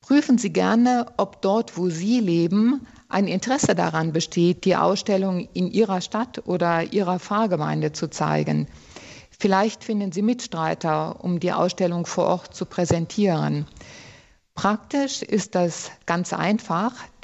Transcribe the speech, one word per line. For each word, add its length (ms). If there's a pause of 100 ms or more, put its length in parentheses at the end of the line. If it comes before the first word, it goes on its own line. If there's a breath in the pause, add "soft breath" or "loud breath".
Prüfen 380
Sie 140
gerne, 540 (100)
ob 260
dort, 340
wo 120
Sie 320
leben, 640 (220 loud breath)
ein 180
Interesse 480
daran 380
besteht, 520
die 120
Ausstellung 760
in 140
Ihrer 340
Stadt 460
oder 460
Ihrer 260
Pfarrgemeinde 720
zu 180
zeigen. 600 (680 loud breath)
Vielleicht 460
finden 300
Sie 100
Mitstreiter, 1000
um 160
die 120
Ausstellung 540
vor 200
Ort 280
zu 120
präsentieren. 1000 (880 loud breath)
Praktisch 680
ist 340
das 340 (160)
ganz 260
einfach 600 (320)